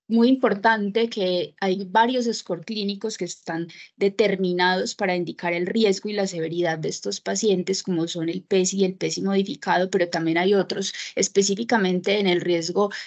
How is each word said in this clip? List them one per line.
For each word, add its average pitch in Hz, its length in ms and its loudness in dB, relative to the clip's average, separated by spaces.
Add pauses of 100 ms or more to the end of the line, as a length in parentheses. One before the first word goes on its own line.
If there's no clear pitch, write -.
(100)
muy 233 160 6
importante 226 800 2
que 185 540 -2
hay 190 260 -2
varios 233 380 2
score 185 400 -4
clínicos 208 500 -6
que 180 100 -6
están 165 420 -8 (280)
determinados 190 1000 2
para 185 200 0
indicar 175 380 -4
el 175 140 -2
riesgo 208 420 2
y 208 40 -6
la 202 120 0
severidad 165 540 -2
de 156 100 -4
estos - 320 -8
pacientes, 190 640 0
como 165 240 0
son 165 200 -4
el 180 140 -4
pesi 185 360 0
y 196 80 4
el 185 100 -2
pesi 160 260 -4
modificado, 196 720 0
pero 180 180 2
también 165 300 0
hay 196 160 4
otros, 196 400 -2 (200)
específicamente 196 1040 0
en 202 60 0
el 175 160 2
riesgo, 175 480 0 (180)